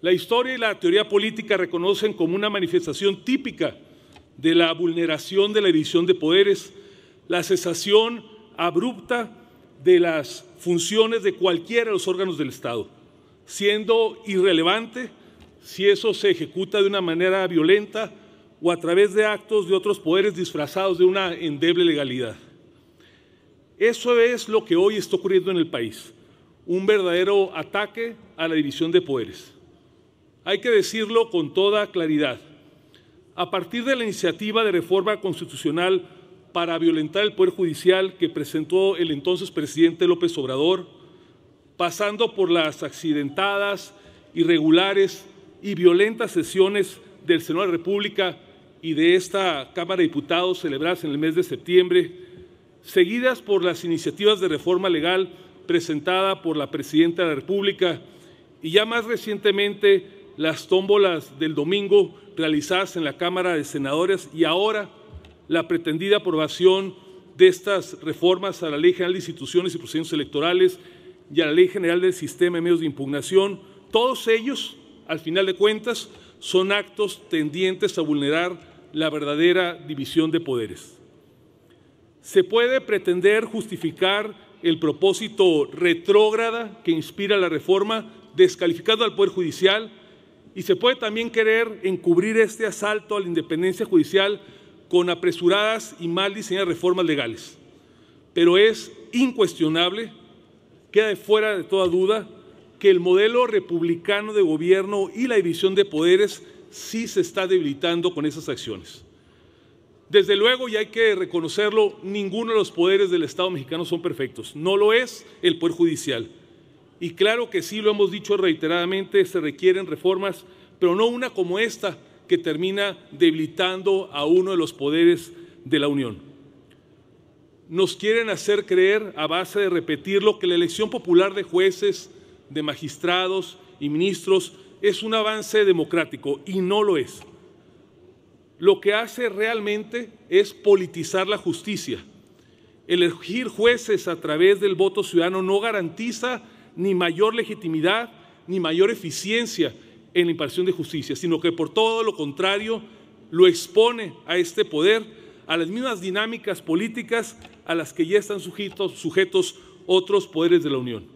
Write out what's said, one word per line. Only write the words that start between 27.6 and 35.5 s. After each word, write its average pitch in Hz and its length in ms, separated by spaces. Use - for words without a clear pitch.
a 165 100
la 160 80
división 156 360
de 175 100
poderes. 135 500
Hay 202 160
que 240 100
decirlo 220 600
con 156 240
toda 202 340
claridad. 151 520
A 180 140
partir 196 340
de 269 120
la 247 80
iniciativa 208 600
de 208 80
reforma 180 480
constitucional 175 880